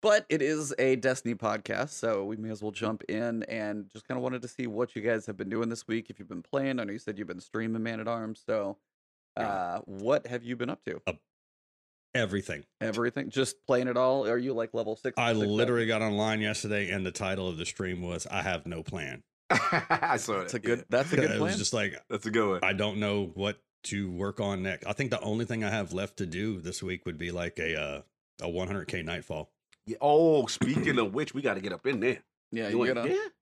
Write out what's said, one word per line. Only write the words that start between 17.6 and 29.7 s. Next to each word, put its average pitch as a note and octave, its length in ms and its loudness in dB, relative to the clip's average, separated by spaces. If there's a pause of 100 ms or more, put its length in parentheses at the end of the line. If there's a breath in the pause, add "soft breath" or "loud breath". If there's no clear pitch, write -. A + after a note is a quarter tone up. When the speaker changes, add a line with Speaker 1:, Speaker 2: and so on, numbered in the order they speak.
Speaker 2:
stream F2+ 360 -4
was, F2 240 -6
"I F#2 160 -4
have F2+ 240 -2
no E2 160 -6
plan." C#2+ 400 -8 (140)
Speaker 3:
<laughs> - 140 -6
I - 680 2
saw G#2 220 -2
Speaker 1:
That's F2+ 140 -6
a B2 40 0
Speaker 3:
that, G2+ 40 -4
Speaker 1:
good, A#2+ 180 2
Speaker 3:
yeah. - 80 -14
Speaker 1:
that's C#3 240 2
a C#3+ 40 4
good C3+ 80 6
Speaker 2:
It G#2+ 160 2
was - 120 2
Speaker 1:
plan. G#3 60 0
Speaker 2:
just G2+ 140 0
like, G#2 220 0 (140)
Speaker 3:
That's A2 180 -4
a A2 40 -2
good G#2+ 200 4
one. F#2 140 2
Speaker 2:
I F#2+ 80 4
don't G2+ 260 0
know G#2 360 2
what G2+ 280 -2 (220)
to G2+ 260 -2
work G2 300 -2
on G2 220 0
next. F#2+ 240 -4
I G#2 60 -2
think C3 200 -2
the A#2 80 0
only A2 240 0
thing A2+ 180 -2
I G#2 80 0
have G2+ 220 -2
left F#2+ 240 -4
to G2 100 -4
do F#2 340 -4
this F2 220 -8
week F#2 240 -4
would E2 120 -6
be, E2+ 120 -4
like, F2 300 -4
a, D#2+ 200 0
uh, C#2+ 220 -4 (400)
a F2 60 -2
one F2 180 -2
hundred G2 220 -4
K F2+ 140 -4
Nightfall. D#2+ 480 -6 (360)